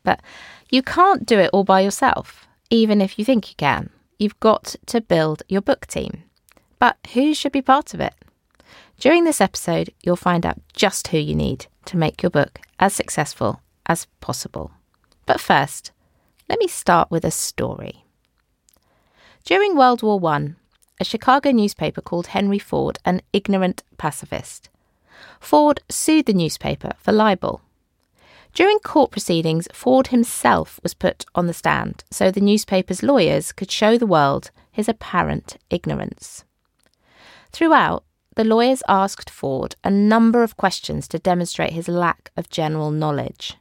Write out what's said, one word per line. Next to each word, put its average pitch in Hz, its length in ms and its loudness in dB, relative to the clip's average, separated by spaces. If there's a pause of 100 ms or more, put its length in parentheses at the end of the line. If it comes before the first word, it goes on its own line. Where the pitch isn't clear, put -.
but - 160 0 (500)
you 262 140 2
can't 359 420 2
do 220 140 4
it 175 120 4
all 196 120 2
by 190 160 4
yourself, - 680 -2 (240)
even 220 320 4
if 190 160 -2
you 208 60 -2
think 240 260 0
you - 60 -20
can. 139 340 -2 (300)
You've 208 220 -4
got - 340 0 (120)
to 233 120 -2
build 156 480 0
your 190 140 -2
book - 260 -2
team. - 380 -10 (540)
But 247 180 2 (160)
who 285 200 2
should 285 200 -4
be 277 80 -2
part 269 320 0
of 160 80 -6
it? - 120 -6 (840)
During 339 240 6
this 320 160 0
episode, 170 540 -2 (100)
you'll 175 140 0
find 175 280 0
out - 140 -4 (140)
just - 340 -2
who 165 100 0
you 151 160 -2
need 139 340 -4 (180)
to 185 120 -6
make 156 240 -2
your 180 80 0
book - 300 0 (180)
as 196 160 2
successful - 680 -6 (260)
as 165 180 -2 (140)
possible. - 520 -10 (540)
But - 140 0
first, - 520 -2 (580)
let 453 100 -2
me 392 80 0
start - 420 0
with 165 140 -4
a 165 80 -4
story. - 720 -8 (1400)
During 381 320 2
World 247 260 4
War 208 160 2
One, 151 380 -2 (420)
a 180 60 -4
Chicago 269 460 0
newspaper 208 500 0
called 175 260 -8
Henry 196 320 0
Ford - 460 -4
an 185 160 0 (100)
ignorant 190 500 0 (160)
pacifist. - 720 -10 (680)
Ford 294 500 2
sued 311 380 0
the 220 60 2
newspaper 151 640 -4
for - 120 -2
libel. 214 500 0 (920)
During 403 240 4
court - 320 2
proceedings, 165 640 -2
Ford 262 340 2
himself - 760 0
was - 100 -6
put - 400 -4
on 180 140 0
the 170 80 -4
stand - 560 -4
so 190 180 0
the 190 100 -2
newspaper's 202 640 0
lawyers 185 500 2
could - 200 -10
show 220 260 2
the 233 80 0
world 143 460 2 (200)
his 214 160 -4
apparent - 680 -4 (140)
ignorance. - 720 -8 (1080)
Throughout, 262 520 2 (320)
the 226 80 0
lawyers 233 440 2
asked 196 440 0
Ford - 520 -6
a - 60 -2
number 220 540 4
of 220 120 -4
questions 156 520 -4
to 165 120 -6
demonstrate 175 540 -2
his 165 140 -8
lack 175 500 -2
of 170 140 -10
general 156 400 -4
knowledge. 151 680 -6